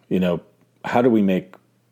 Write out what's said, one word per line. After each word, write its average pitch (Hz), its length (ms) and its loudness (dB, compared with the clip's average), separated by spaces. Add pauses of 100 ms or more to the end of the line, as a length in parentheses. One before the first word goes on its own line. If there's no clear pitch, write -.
You 92 120 -2
know, 87 200 -2 (440)
how 123 180 0
do 127 80 2
we 110 120 2
make, 92 320 -2 (380)